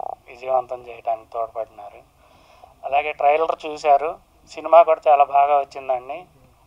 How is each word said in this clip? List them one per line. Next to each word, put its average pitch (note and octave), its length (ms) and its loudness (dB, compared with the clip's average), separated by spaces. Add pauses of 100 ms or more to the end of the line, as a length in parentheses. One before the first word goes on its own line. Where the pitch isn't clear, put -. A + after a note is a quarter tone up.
(280)
విజయవంతం B2+ 580 -6
చేయడానికి A2+ 440 -10
తోడ్పడినారు. A2+ 680 -12 (840)
అలాగే D3 280 -2
ట్రైలర్ D#3+ 540 -2
చూశారు, D3+ 520 -2 (320)
సినిమా D#3+ 320 4
కూడా D#3+ 260 2
చాలా C#3+ 160 6
బాగా C#3+ 340 2
వచ్చిందండి. C3+ 680 -8 (420)